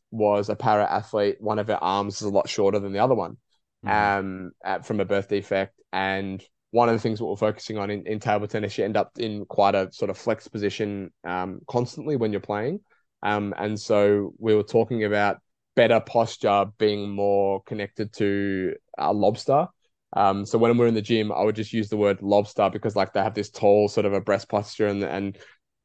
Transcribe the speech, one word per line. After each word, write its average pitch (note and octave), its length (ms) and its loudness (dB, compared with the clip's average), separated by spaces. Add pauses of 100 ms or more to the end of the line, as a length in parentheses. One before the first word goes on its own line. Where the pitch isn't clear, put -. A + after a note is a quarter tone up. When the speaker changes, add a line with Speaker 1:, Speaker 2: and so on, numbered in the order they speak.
(100)
Speaker 1:
was G#2 380 2
a G#2+ 80 -2
para G#2+ 280 2
athlete. G2+ 540 -2
One G#2+ 220 -4
of G#2 80 -4
her G#2 120 0
arms G2 360 -2
is - 60 -12
a G#2+ 60 -4
lot G2 200 0
shorter G2+ 320 0
than G2 120 -8
the G2 60 -4
other B2+ 160 2
one, F#2+ 220 -4 (500)
Speaker 2:
Mm-hmm. G2+ 400 2
Speaker 1:
um, F#2 240 -10 (140)
uh, F#2 160 -4
from - 180 -4
a G2 60 0
birth G2 240 -2
defect. G2 520 -4 (120)
And F#2+ 500 -4 (300)
one A#2 160 4
of A2+ 80 2
the - 20 0
things G#2+ 220 -4
that A#2+ 40 -6
we're F#2+ 120 -6
focusing G#2+ 420 -4
on G2+ 120 -4
in, G#2 180 -6
in G#2+ 100 -4
table G#2 300 0
tennis, G#2+ 240 -4
she - 100 -4
ended G#2+ 140 -2
up G#2 220 -2
in G#2+ 260 -6
quite G2 320 2
a F#2+ 160 -2
sort G2+ 180 -6
of F#2 80 -8
flex - 300 -4
position, G2+ 640 -6 (100)
um, F2+ 460 -6
constantly B2+ 480 -4
when A2+ 160 -2
you're G2 80 -4
playing. A2+ 400 -6 (420)
Um, G#2 340 -2
and G#2+ 220 -4
so G#2 600 2
we A2 180 2
were G#2 80 2
talking A2+ 400 0
about G#2 340 0 (380)
better A2+ 240 6
posture G#2 680 0 (120)
being G#2 300 0
more G2+ 540 0
connected G#2 520 -8
to G2 600 0 (240)
a D2+ 140 0
lobster. A2+ 560 2 (460)
Um, G2 300 2
so A2+ 140 -2
when A#2 180 4
we're A#2+ 120 6
in A2+ 60 2
the G#2+ 80 -2
gym, G#2+ 280 0
I F#2+ 120 -2
would G#2+ 120 2
just A2 180 -8
use G#2+ 160 -2
the A2 80 -4
word G2+ 240 2
lobster G2+ 500 2
because, G2+ 260 -4
like, F#2+ 160 -2
they G2+ 100 0
have G#2+ 120 -2
this G#2 160 -6
tall G#2 380 4
sort G#2 180 0
of G2 60 -2
a G2 80 0
breast G2 280 -2
posture, G#2 400 -2
and, G2+ 160 -2
and G2 320 -4 (480)